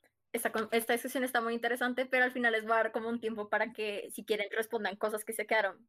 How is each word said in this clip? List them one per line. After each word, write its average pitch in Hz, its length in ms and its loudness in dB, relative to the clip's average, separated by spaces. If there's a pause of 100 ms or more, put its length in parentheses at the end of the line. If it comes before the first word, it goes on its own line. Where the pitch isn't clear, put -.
(320)
esta 247 200 -2
con-, 220 200 -2
esta 226 220 2
discusión 247 300 -2
está 254 180 0
muy 233 120 0
interesante, 247 540 0
pero 254 160 4
al 254 80 2
final 240 220 2
les 220 100 2
voy 220 100 2
a 226 40 6
dar 220 140 2
como 226 160 -4
un 233 140 -2
tiempo 214 280 -4
para 220 220 0
que, 208 400 -4
si 208 140 -12
quieren, 202 260 0
respondan 220 440 -2
cosas 214 280 -2
que 220 100 -8
se 214 120 -4
quedaron 208 440 0